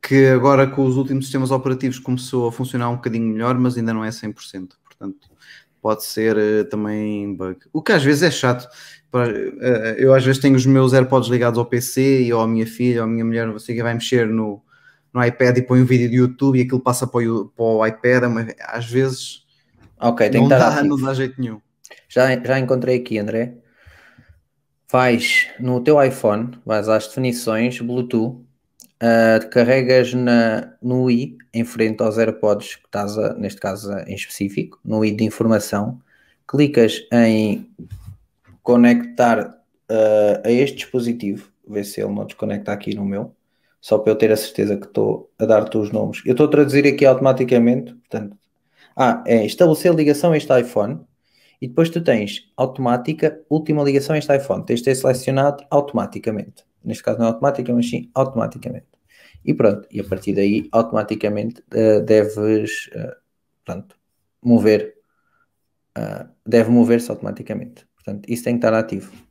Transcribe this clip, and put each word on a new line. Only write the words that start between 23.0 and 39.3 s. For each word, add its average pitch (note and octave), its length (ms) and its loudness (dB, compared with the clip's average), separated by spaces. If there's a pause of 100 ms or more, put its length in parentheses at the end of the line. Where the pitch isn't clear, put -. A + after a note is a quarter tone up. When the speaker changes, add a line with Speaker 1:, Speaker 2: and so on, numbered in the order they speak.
Speaker 2:
André. A2+ 380 -4 (1300)
Vais B2 580 2 (120)
no B2+ 220 -2
teu D3 220 6
iPhone, A#2+ 600 -2
vais G#2+ 240 -2
às A2 180 0
definições, A#2+ 720 -4
Bluetooth, A#2+ 640 -4 (560)
ah, A2+ 480 4
carregas B2 680 4
na, A#2+ 680 0
no B2+ 300 0
i, B2 260 -2 (160)
em A#2 120 -2
frente A2 360 -2
aos A2 160 -2
AirPods, A2 580 -2
que - 100 -20
estás G#2 320 -6
a, A2 160 -2
neste G#2 260 -8
caso G2+ 320 -8
a, G2 120 -8
em F#2+ 120 -12
específico, - 680 -8
no A2 220 -2
i G#2+ 60 0
de G#2+ 120 -2
informação, A2 760 -2 (480)
clicas B2+ 640 2
em A2 580 2 (960)
conectar, A#2+ 920 2 (320)